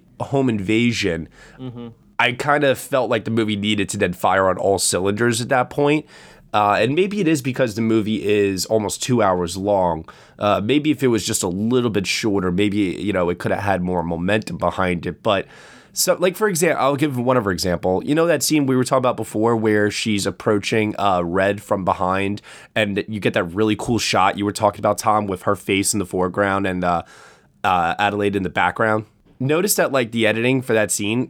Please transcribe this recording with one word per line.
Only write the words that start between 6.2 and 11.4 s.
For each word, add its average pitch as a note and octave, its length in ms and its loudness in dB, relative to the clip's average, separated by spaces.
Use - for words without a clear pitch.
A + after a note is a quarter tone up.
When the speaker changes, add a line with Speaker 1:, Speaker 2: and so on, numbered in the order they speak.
Speaker 1:
Uh, G#2 260 4
and B2 160 2
maybe G3+ 240 0
it E3+ 80 2
is D#3 140 0
because B2 320 -2
the A2+ 80 -4
movie A2 420 0
is G2+ 440 0
almost G#2+ 340 -2
two A#2+ 220 2
hours F2+ 340 0
long. F#2 480 0
Uh, G2+ 260 0
maybe D3 280 0
if - 100 -2
it C3+ 60 2
was A2+ 180 0
just A2 160 -2